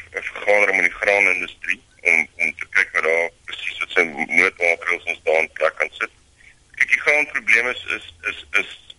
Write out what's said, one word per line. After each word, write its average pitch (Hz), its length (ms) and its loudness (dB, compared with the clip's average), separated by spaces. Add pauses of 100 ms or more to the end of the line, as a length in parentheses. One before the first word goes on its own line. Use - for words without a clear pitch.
(180)
'n 92 40 -4
vergadering 101 600 2
met 87 100 2
die - 80 -14
graanindustrie 92 800 0 (200)
om, 82 260 2 (100)
om 80 180 -4
te - 140 -10
kyk 95 240 0
wat 80 100 0
daar 82 260 0 (160)
presies - 340 -10
wat 87 100 -4
sy 92 140 2
noodmaatreëls 85 1000 0
ons 85 180 -8
daar 80 180 2
in 80 120 -4
plek 78 240 0
kan 78 140 -2
sit. - 180 -6 (640)
Kyk, - 140 -2
die 139 100 2
graanprobleem 123 680 0
is, - 180 -6 (120)
is, - 160 -16 (160)
is, - 160 -10 (140)
is, - 100 -4 (300)